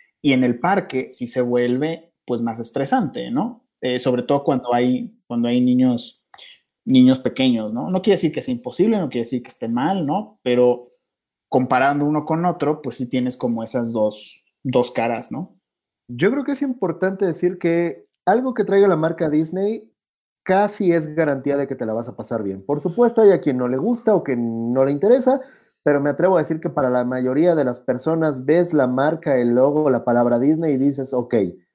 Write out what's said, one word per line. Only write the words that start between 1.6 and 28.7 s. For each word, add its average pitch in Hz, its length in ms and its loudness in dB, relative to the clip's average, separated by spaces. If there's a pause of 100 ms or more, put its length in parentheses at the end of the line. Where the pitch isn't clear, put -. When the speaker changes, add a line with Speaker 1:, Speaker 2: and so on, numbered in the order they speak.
Speaker 1:
pues, 117 160 -4
más 117 180 -4
estresante, 135 720 -4
¿no? 165 380 -6 (140)
Eh, 123 180 -2
sobre 123 240 0
todo 139 200 0
cuando 127 300 0
hay, 123 420 0 (120)
cuando 120 200 -2
hay 123 140 2
niños, 127 600 0 (640)
niños 131 340 6
pequeños, 117 520 -2
¿no? 147 200 -6
No 185 100 0
quiere 196 160 4
decir 156 140 0
que 135 100 -6
sea 127 140 -4
imposible, 117 420 0
no 107 120 -2
quiere 117 160 -4
decir 123 180 -6
que - 60 -18
esté - 180 -10
mal, 139 400 -2
¿no? 196 340 -6
Pero 123 440 2 (640)
comparando 135 540 2
uno 151 200 -2
con 165 200 -2
otro, 156 340 -2
pues - 180 -10
sí 123 120 -8
tienes 127 260 -2
como 117 280 -4
esas 117 280 -4
dos, - 540 -4 (180)
dos 123 280 0
caras, 117 400 -4
¿no? 147 260 -12 (500)
Speaker 2:
Yo 123 220 -2
creo 269 140 -2
que 285 80 -4
es 262 100 -6
importante 196 640 -2
decir 180 320 -2
que 170 480 -2 (240)
algo 247 240 0
que 226 100 -2
traiga 196 240 4
la 180 80 4
marca 160 340 -2
Disney 180 640 -2 (500)
casi 196 480 2
es 156 240 0
garantía 143 420 0
de 139 100 -2
que 135 80 -6
te 120 100 -6
la 110 80 -4
vas 117 140 -6
a 113 80 -14
pasar 113 280 -6
bien. 98 220 -6
Por 147 160 -2
supuesto, 226 400 2
hay 202 100 8
a 165 100 2
quien 135 160 0
no 123 100 -2
le 127 100 -2
gusta 220 380 2
o 160 80 0
que 131 120 -2
no 117 500 0
le 139 60 2
interesa, 240 500 2 (420)
pero 147 180 2
me 147 80 0
atrevo 175 280 2
a 156 40 4
decir 160 180 -4
que 165 100 -6
para 135 200 0
la 123 140 2
mayoría 127 520 2
de 147 80 2
las 123 160 -2
personas 147 680 -2
ves 165 280 2